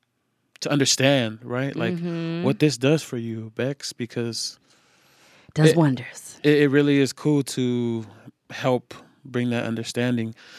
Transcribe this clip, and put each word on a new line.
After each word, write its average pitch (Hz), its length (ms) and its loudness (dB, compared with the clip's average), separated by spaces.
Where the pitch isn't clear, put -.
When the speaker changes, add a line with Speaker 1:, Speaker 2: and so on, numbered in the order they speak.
Speaker 1:
to - 100 -4
understand, 131 720 2
right? 123 320 -6
Like, 117 200 -2
Speaker 2:
Mm-hmm. 170 480 -6
Speaker 1:
what 139 160 0
this 147 180 2
does 139 260 2
for - 140 -10
you, 113 380 -8
Bex, 135 380 -6
because 117 640 -8
Speaker 2:
Does 156 180 8
Speaker 1:
it, 151 60 2
Speaker 2:
wonders. 131 680 0
Speaker 1:
it, 147 200 6
it 147 60 6
really 143 300 4
is 131 140 2
cool 147 300 0
to 120 600 -2
help - 440 -2
bring 123 260 -2
that 117 160 -2
understanding 113 680 -2